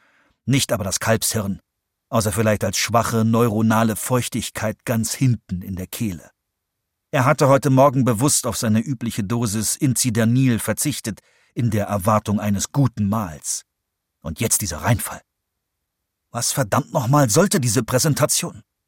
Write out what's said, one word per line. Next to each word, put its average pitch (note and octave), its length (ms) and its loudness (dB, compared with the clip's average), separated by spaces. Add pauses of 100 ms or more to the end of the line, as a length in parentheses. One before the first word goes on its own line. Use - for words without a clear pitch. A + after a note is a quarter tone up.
(460)
nicht C3 260 2
aber A2 100 -2
das F#2+ 160 -4
Kalbshirn, G#2+ 600 -2 (480)
außer G#2+ 240 0
vielleicht G#2+ 320 0
als G2 140 -2
schwache A2+ 460 0
neuronale A2+ 720 2
Feuchtigkeit - 880 -4
ganz A2+ 300 -2
hinten G#2+ 480 -2
in G2 140 -10
der F#2 100 -8
Kehle. F#2+ 440 -8 (840)
Er C3 120 2
hatte D3 220 2
heute C3+ 240 4
Morgen C3 340 6
bewusst B2+ 420 2
auf A2 100 -4
seine A2 240 2
übliche A#2 420 -4
Dosis A2 540 -2
Incidanil A#2+ 840 2
verzichtet, - 600 -4 (360)
in A#2+ 140 0
der G#2 160 0
Erwartung G#2 540 0
eines G2+ 320 -2
guten A#2 360 0
Mahls. F#2+ 540 -6 (600)
Und - 180 -8
jetzt - 220 -2
dieser D#2+ 160 -6
Reinfall. G#2+ 420 -2 (1120)
„Was A#2 180 -4
verdammt A#2 420 -2
nochmal C#3 380 4
sollte D#3+ 300 2
diese A#2+ 240 0
Präsentation?“, C#3+ 800 -2 (260)